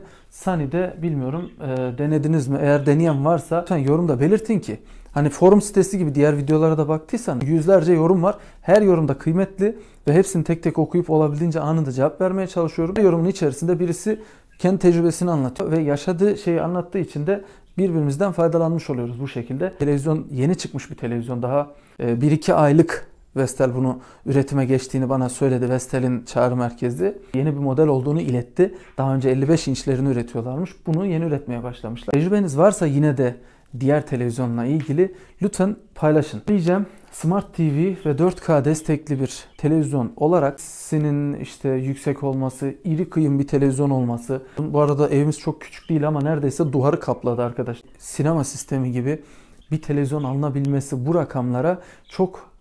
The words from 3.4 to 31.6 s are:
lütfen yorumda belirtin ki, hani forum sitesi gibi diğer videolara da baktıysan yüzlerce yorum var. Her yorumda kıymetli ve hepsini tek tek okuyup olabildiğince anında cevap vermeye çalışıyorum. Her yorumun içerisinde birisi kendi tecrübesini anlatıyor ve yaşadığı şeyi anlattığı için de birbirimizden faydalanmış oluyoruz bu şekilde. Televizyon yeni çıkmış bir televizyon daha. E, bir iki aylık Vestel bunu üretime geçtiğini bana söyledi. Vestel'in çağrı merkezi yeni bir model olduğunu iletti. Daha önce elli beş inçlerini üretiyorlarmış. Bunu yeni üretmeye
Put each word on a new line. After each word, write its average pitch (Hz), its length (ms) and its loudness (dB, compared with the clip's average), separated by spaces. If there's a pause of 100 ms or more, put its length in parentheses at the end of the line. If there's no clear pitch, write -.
lütfen 175 180 -2
yorumda 147 420 2
belirtin 208 400 2
ki, - 200 -8 (320)
hani 143 180 2
forum 196 320 6
sitesi 196 360 0
gibi 151 180 0
diğer 147 220 4
videolara 156 400 2
da 151 100 0
baktıysan 156 520 -4
yüzlerce 160 540 4
yorum 165 300 4
var. 196 140 0 (240)
Her 202 200 6
yorumda 160 360 4
kıymetli 190 600 -2 (300)
ve 147 60 4
hepsini 175 300 4
tek 170 200 -2
tek 160 160 0
okuyup 175 300 0
olabildiğince 156 500 0
anında 151 320 0
cevap 135 300 0
vermeye 185 260 -2
çalışıyorum. 170 500 -2
Her 220 60 4
yorumun 170 240 4
içerisinde 170 520 -2
birisi 180 420 -4 (380)
kendi 185 200 2
tecrübesini 170 520 2
anlatıyor 147 400 -2
ve 165 80 2
yaşadığı 170 580 0
şeyi 170 240 0
anlattığı 175 380 -4
için 156 280 -4
de 202 160 -2 (340)
birbirimizden 165 540 0
faydalanmış 165 580 0
oluyoruz 120 320 -6
bu 139 60 -6
şekilde. 143 500 -6
Televizyon 147 540 0
yeni 147 260 0
çıkmış - 340 -10
bir 127 40 -12
televizyon 120 460 -6
daha. 143 300 -2 (280)
E, 120 220 0
bir 147 100 4
iki 156 220 2
aylık 156 560 4 (260)
Vestel 131 400 0
bunu 127 240 -2 (260)
üretime 139 400 0
geçtiğini 131 440 0
bana 131 200 0
söyledi. 127 400 0
Vestel'in 123 560 -2
çağrı 123 300 0
merkezi 123 600 -2 (160)
yeni 143 200 0
bir 139 60 -6
model 143 280 2
olduğunu 147 340 0
iletti. 123 540 0 (220)
Daha 135 180 0
önce 131 140 0
elli 135 200 2
beş 160 180 2
inçlerini 135 420 -2
üretiyorlarmış. 123 680 -4 (120)
Bunu 170 180 0
yeni 165 200 -2
üretmeye 123 380 -4